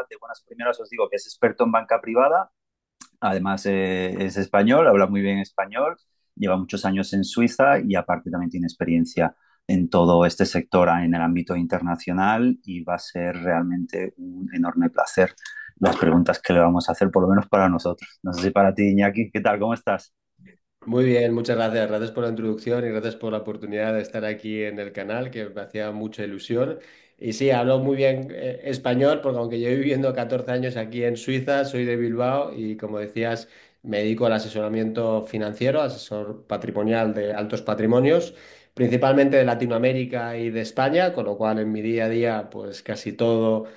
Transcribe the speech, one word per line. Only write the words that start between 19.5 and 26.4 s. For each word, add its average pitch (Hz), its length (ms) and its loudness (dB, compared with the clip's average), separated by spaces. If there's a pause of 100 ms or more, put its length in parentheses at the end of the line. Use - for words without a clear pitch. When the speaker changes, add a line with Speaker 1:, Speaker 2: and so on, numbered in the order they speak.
Speaker 1:
¿Cómo 110 140 0
estás? - 400 -4 (720)
Speaker 2:
Muy 123 180 2
bien, 120 300 4
muchas 117 240 -2
gracias. 110 320 0
Gracias 107 220 -4
por 123 120 -4
la 117 60 -2
introducción 113 560 -4
y 113 60 -4
gracias 110 260 -6
por 110 160 -6
la 107 60 -2
oportunidad 107 540 -4
de 107 80 -2
estar 107 220 -8
aquí 107 400 -6
en 104 160 -8
el 101 140 -10
canal, 110 380 -8
que 110 180 -10
me 101 100 -14
hacía 104 320 -8
mucha 107 320 -8
ilusión. 120 560 -4 (380)